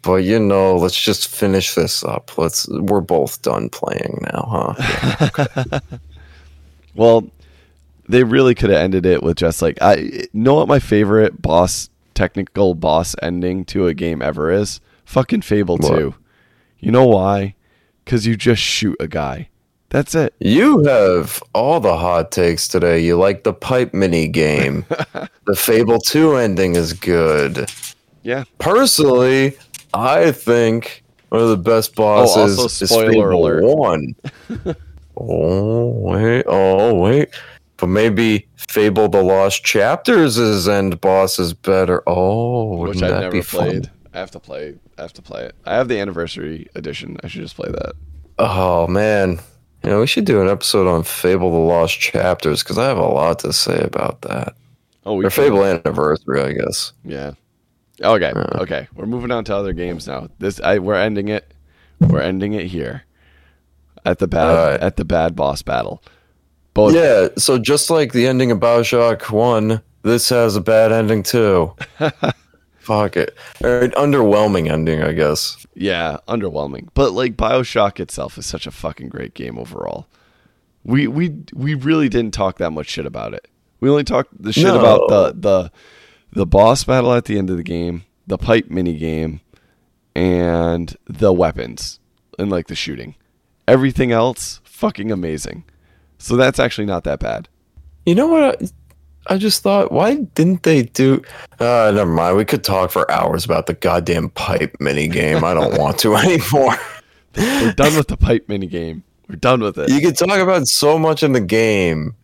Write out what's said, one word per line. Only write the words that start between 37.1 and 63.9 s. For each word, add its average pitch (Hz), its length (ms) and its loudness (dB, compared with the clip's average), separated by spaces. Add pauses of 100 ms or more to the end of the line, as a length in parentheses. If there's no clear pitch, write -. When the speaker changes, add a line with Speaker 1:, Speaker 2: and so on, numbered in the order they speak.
Speaker 1:
But 90 120 -2
maybe 107 580 2 (100)
Fable 104 520 2
the 95 140 4
Lost 95 420 2
Chapters' 117 1040 2
end 98 320 0
boss 95 380 2
is 85 160 -2
better. 92 520 0
Oh, 107 720 0
wouldn't 90 200 -6
Speaker 2:
Which 90 60 -2
I've 92 80 0
Speaker 1:
that 95 100 -2
Speaker 2:
never 92 120 -6
Speaker 1:
be - 100 -2
fun? - 260 -6
Speaker 2:
played. 92 220 -6 (240)
I 90 40 -12
have 92 140 -12
to - 80 -20
play, 71 340 -14 (220)
I 76 60 -16
have 80 120 -16
to - 80 -20
play - 220 -14
it. - 100 -16 (100)
I 92 120 -6
have 123 120 0
the 117 120 -2
anniversary 82 760 -8
edition. 76 480 -12
I - 60 -14
should - 140 -14
just - 140 -16
play - 140 -10
that. - 240 -10 (440)
Speaker 1:
Oh, 90 480 0
man. 98 540 0 (440)
You 104 60 0
know, 104 100 2
we 127 60 2
should 214 180 -2
do 113 160 2
an 95 80 4
episode 98 400 0
on 85 160 2
Fable 90 460 0
the 82 80 0
Lost 82 420 2
Chapters, 90 640 -2
'cause - 160 -6
I 123 80 0
have 127 120 0
a 87 80 0
lot 80 340 0
to 73 120 -6
say - 280 -2
about - 420 -6
that. - 320 -8 (520)
Speaker 2:
Oh, 104 80 -4
we 95 100 -2
Speaker 1:
Or 95 60 2
Speaker 2:
can. 139 140 2
Speaker 1:
Fable 98 200 4
Anniversary, 76 800 -2
I 67 100 -4
guess. - 400 -6 (120)
Speaker 2:
Yeah. 71 280 -12 (720)
Okay. 90 320 2
Speaker 1:
Yeah. - 260 -4
Speaker 2:
Okay. 78 340 -6
We're 98 120 -12
moving 120 240 -8
on 117 140 -4
to 104 120 -6
other 101 160 -4
games 85 340 -8
now. 65 220 -12 (100)
This, 95 220 -6
I, 101 180 0
we're 98 160 -2
ending 101 340 -2
it. - 240 -8 (480)
We're - 200 2
ending 95 320 -4
it 95 140 -6
here 85 380 -8 (1000)